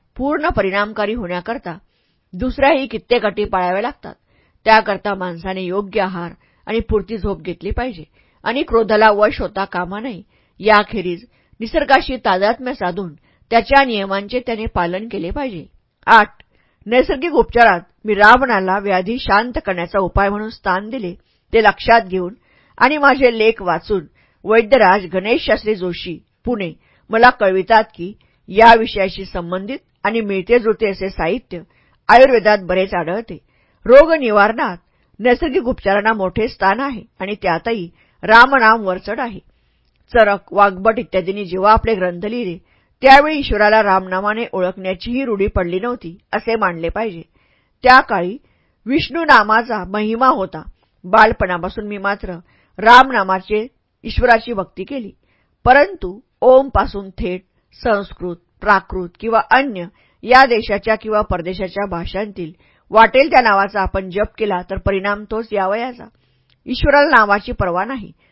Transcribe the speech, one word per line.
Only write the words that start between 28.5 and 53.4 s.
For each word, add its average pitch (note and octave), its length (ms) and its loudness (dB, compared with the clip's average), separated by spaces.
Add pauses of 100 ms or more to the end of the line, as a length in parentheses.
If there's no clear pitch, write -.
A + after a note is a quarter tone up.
विषयाशी G3 460 -4
संबंधित F#3+ 540 -10 (260)
आणि A3 160 -2
मिळते G3+ 380 0
जुळते G#3+ 320 -2
असे F#3+ 180 -6
साहित्य F3+ 520 -6 (480)
आयुर्वेदात A3+ 540 6
बरेच F#3+ 320 -2
आढळते. F3 540 -8 (360)
रोग C#4+ 280 8
निवारणात A3 640 0 (420)
नैसर्गिक B3+ 440 0
उपचारांना G#3+ 500 -2
मोठे G#3 360 -4
स्थान G3+ 320 -2
आहे C4+ 220 -8 (180)
आणि G3 220 -8
त्यातही F3+ 480 -4 (320)
रामनाम A3+ 580 6
वरचढ G3 400 -6
आहे. A3+ 180 -8 (720)
चरक, G3+ 400 2
वाग्भट G3+ 460 2
इत्यादींनी G3 460 -6
जेव्हा F#3 280 0
आपले A3 220 2
ग्रंथ F3+ 300 -6
लिहिले, G3+ 340 -8 (440)
त्यावेळी C#4+ 360 6
ईश्वराला G#3+ 440 2
रामनामाने F#3+ 720 -2
ओळखण्याचीही F#3+ 720 -6
रूढी G#3 220 -2
पडली F#3 340 -4
नव्हती, G#3+ 380 -10 (140)
असे A3 240 -4
मानले E3+ 320 -4
पाहिजे. F#3 340 -8 (600)
त्या B3+ 180 8
काळी G3 380 -4 (480)
विष्णू D#4+ 380 -4
नामाचा A3 600 2
महिमा G#3+ 420 -2
होता. F#3 360 -2 (420)
बालपणापासून G3 840 0
मी G#3 120 -10
मात्र G3+ 340 -6 (460)
रामनामाचे A3 880 4 (380)